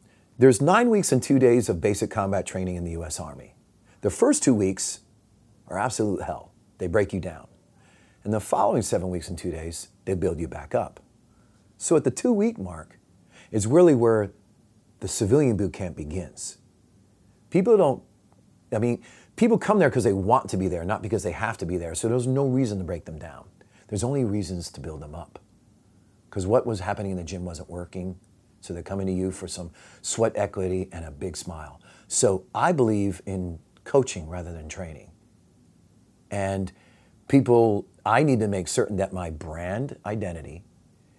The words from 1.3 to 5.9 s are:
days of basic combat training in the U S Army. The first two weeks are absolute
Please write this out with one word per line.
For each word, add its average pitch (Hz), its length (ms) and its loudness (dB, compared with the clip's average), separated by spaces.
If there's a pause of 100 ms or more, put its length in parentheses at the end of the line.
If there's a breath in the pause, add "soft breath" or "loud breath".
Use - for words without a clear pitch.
days 120 300 6
of 90 120 -2
basic 104 300 0
combat 98 360 -2
training 92 300 -6
in 87 80 -6
the 85 80 -6
U 82 120 -8
S 80 160 -8
Army. 67 340 -14 (460 soft breath)
The 104 100 0
first 262 320 4
two 131 120 6
weeks 98 460 -2 (680)
are 92 100 -6
absolute 107 440 -2